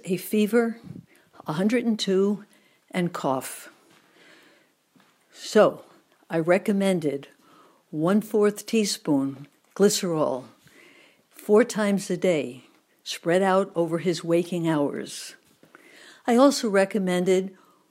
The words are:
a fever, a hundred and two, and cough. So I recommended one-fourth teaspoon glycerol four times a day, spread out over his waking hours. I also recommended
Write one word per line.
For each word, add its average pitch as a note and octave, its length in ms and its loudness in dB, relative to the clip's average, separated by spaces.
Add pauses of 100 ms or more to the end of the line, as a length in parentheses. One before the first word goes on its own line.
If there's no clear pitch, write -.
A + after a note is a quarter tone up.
a F#3 140 -4
fever, A3 600 0 (720)
a D#3 60 -4
hundred G#3 320 0
and A3+ 120 0
two, G3 460 0 (460)
and F3 240 -4
cough. - 560 -6 (1600)
So - 520 2 (460)
I E3+ 100 -2
recommended F3+ 880 0 (640)
one-fourth G#3 760 0
teaspoon C#3+ 840 -2 (260)
glycerol E3 680 0 (840)
four G#3 340 2
times G3+ 460 -2
a F3+ 80 -4
day, C3+ 480 -2 (400)
spread E3+ 360 0
out G3 320 2
over E3+ 260 -2
his D#3+ 220 -4
waking E3+ 460 -2
hours. - 680 -4 (920)
I A#3+ 80 4
also B3+ 340 4
recommended F#3+ 880 0 (360)